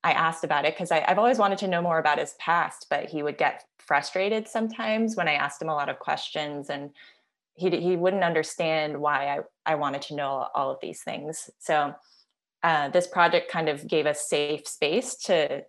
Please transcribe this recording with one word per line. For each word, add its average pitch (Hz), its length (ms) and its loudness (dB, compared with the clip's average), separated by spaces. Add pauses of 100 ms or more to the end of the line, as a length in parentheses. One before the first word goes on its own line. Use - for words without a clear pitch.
I 160 60 4
asked 165 320 0
about 147 220 0
it - 100 0
'cause 175 200 -4
I, 156 120 2
I've 185 140 4
always 240 200 4
wanted 196 180 2
to 202 120 -2
know 175 100 2
more 170 160 2
about 151 200 4
his 147 160 -4 (140)
past, 165 320 0 (120)
but 147 100 0 (100)
he 151 120 -4
would 147 140 -4
get - 260 0 (260)
frustrated 196 580 0
sometimes 220 680 -2
when 170 120 0
I 147 60 2 (100)
asked - 180 -6
him 160 100 -4
a 147 80 0
lot 143 120 -2
of 135 60 -6 (100)
questions, 147 680 -4
and 143 100 -8 (720)
he 180 160 -4
d-, 170 180 0
he 185 140 4
wouldn't 185 280 2
understand 156 600 0 (160)
why 147 120 2 (160)
I, 147 40 -2 (340)
I - 100 4
wanted 143 200 -2
to - 120 -10
know 143 160 -4 (240)
all 139 160 0
of 135 100 -6
these - 280 -12
things. 151 420 -10 (180)
So, 160 80 4 (840)
uh, 151 340 2
this 180 120 4 (100)
project 170 380 4
kind 160 120 0
of 147 100 -2 (160)
gave 151 120 2
a 147 80 2
safe 147 520 -2 (120)
space 185 320 0 (180)
to 185 80 4 (320)